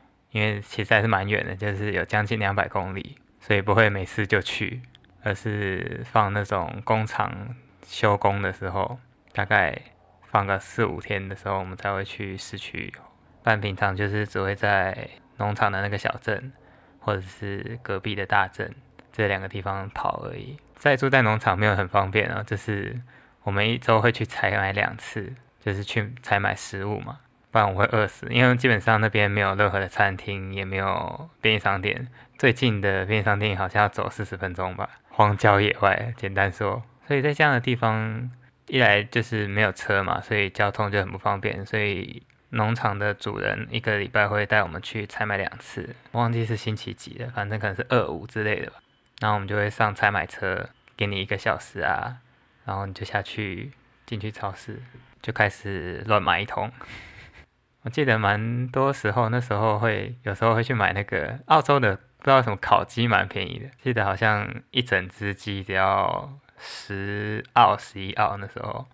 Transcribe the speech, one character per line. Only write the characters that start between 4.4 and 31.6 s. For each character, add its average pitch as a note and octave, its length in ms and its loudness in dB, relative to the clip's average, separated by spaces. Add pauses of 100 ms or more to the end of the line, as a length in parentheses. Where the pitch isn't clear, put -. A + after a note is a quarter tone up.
去， A2+ 420 -6 (400)
而 G#2 100 -2
是 G2 720 -4
放 G#2 280 2
那 G#2 100 0
种 F#2+ 420 -4
工 A2 220 2
厂 - 260 -2 (540)
休 G#2 300 2
工 G2+ 260 2
的 F#2+ 100 0
时 F#2+ 160 -6
候， G2 300 -4 (340)
大 G2+ 120 -2
概 G2+ 360 2 (420)
放 G2+ 220 2
个 G2 140 0
四 - 260 -2
五 F#2 160 -2
天 G2 280 -6
的 G2 80 -10
时 - 100 -10
候， G2 140 -2
我 F#2+ 40 -4
们 F#2 120 -10
才 G2+ 160 -4
会 G2 120 -2
去 G2 320 -8
市 - 220 -10
区。 - 340 -10 (520)
不 A2+ 60 4
然 G#2+ 100 4
平 G2+ 160 -4
常 G2 180 2
就 G2+ 140 0
是 G#2 180 -2
只 G2 160 -4
会 F#2+ 100 0
在 G2 560 0 (280)
农 G#2 180 -2
场 G#2 160 2
的 G2 100 -2
那 G2+ 80 -2
个 G2+ 80 -4
小 - 240 -2
镇， A#2+ 320 -6 (460)
或 G#2+ 160 -2
者 F#2+ 60 -4
是 G2 640 -10
隔 G2 160 -6
壁 G#2 160 -6
的 G2+ 100 -4
大 G2 220 2
镇， - 260 -10 (380)
这 G#2+ 160 0
两 G2 120 0
个 F#2+ 80 -8
地 G2 140 -10
方 G2 280 -6
跑 - 340 -4
而 - 100 -8
已。 C3 220 -12 (180)
再 C#3+ 200 4
住 C3+ 140 2
在 C3 140 6
农 A2 180 4
场 F#2 180 2
没 G#2 60 2
有 G#2 100 6
很 F#2+ 140 0
方 G2 220 2
便 G#2+ 180 2
啊， G#2 180 -4
就 - 80 -4
是 G#2 460 -4 (420)
我 - 80 -4
们 G2+ 160 2
一 A#2 120 0
周 A#2 200 4
会 A2+ 140 4
去 A2+ 140 -2
采 - 240 0
买 G2 220 0
两 G2+ 260 0
次， - 340 -8 (260)
就 G#2+ 140 -2
是 G2 100 -2
去 G#2 300 -4 (100)
采 G2+ 160 2
买 G2+ 160 0
食 G2 300 -8
物 G#2 160 -4
嘛， - 180 -12 (320)
不 - 80 4
然 G2+ 140 4
我 F#2 60 -4
会 G#2 80 4
饿 G#2+ 200 2
死。 - 220 -8
因 A#2+ 180 4
为 B2 100 6
基 B2 120 4
本 A2 100 4
上 G#2+ 220 4
那 A2 80 2
边 G#2 200 2
没 G2+ 120 0
有 G2 140 2
任 G2+ 160 4
何 G2 100 0
的 F#2+ 80 -4
餐 G2 260 2
厅， F#2+ 380 -8
也 G2 140 -6
没 F#2+ 100 -6
有 F#2+ 540 -4 (100)
便 A2 140 4
利 G#2 40 2
商 G2 220 0